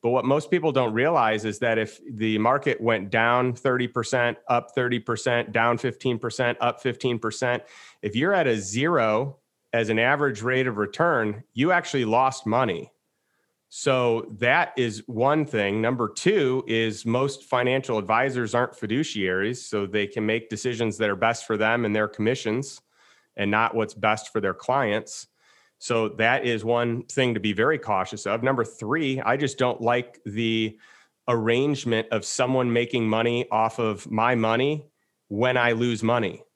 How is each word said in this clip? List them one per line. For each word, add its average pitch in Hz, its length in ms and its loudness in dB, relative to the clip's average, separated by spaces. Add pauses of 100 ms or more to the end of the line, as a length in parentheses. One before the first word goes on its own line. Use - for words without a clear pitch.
But 117 80 0
what 120 160 2
most 147 240 2
people 160 220 2
don't 123 220 2
realize 113 520 2
is 104 140 -4
that 113 180 2
if 107 220 -4 (100)
the 110 300 -2
market 131 420 2
went 104 300 0
down 120 420 2
thirty 123 340 0
percent, 120 600 0
up 120 260 0
thirty 123 240 0
percent, 117 540 -2
down 113 260 2
fifteen 123 400 -2
percent, 120 420 -2
up 120 220 -2
fifteen 123 380 -2
percent, 120 420 -2 (400)
if 101 140 -6
you're 165 180 2
at 165 140 2
a 113 100 2
zero 117 800 0 (360)
as 117 160 0
an 110 100 2
average 135 420 2
rate 127 240 0
of 113 120 -4
return, 110 680 0 (100)
you 147 180 0
actually 147 340 0
lost 123 420 0
money. 110 440 0 (800)
So 123 560 0 (140)
that 139 360 2
is 117 300 -2
one 139 400 2
thing. 107 360 0
Number 117 280 0
two 139 560 2
is 113 400 -2
most 131 380 -2
financial 123 560 0
advisors 120 560 0
aren't 123 180 2
fiduciaries, 107 840 -2
so 101 280 -4
they 101 220 -2
can 107 180 -4
make 110 240 -2
decisions 110 480 -4
that 107 140 0
are 98 40 -2
best 113 300 0
for 110 120 -2
them 113 280 2
and 107 100 -2
their 107 120 0
commissions 117 760 -4 (580)
and 101 120 0
not 110 240 2
what's 110 180 -2
best 107 400 -2
for 110 80 -2
their 95 140 -2
clients. 113 720 -4 (500)
So 113 320 0
that 110 340 2
is 113 220 -2
one 120 380 0
thing 123 320 0
to 104 40 -2
be 104 140 0
very 131 240 2
cautious 101 480 -2
of. 107 160 0
Number 123 240 0
three, 131 560 -4
I 123 160 0
just 139 220 -2
don't 123 200 0
like 120 460 -2
the 110 500 -2 (520)
arrangement 120 840 0
of 110 160 -2
someone 127 480 0
making 120 340 0
money 117 440 2
off 110 260 0
of 110 320 -4
my 113 240 2
money 123 540 0 (400)
when 123 280 0
I 120 180 4
lose 113 280 0
money. 113 400 0 (140)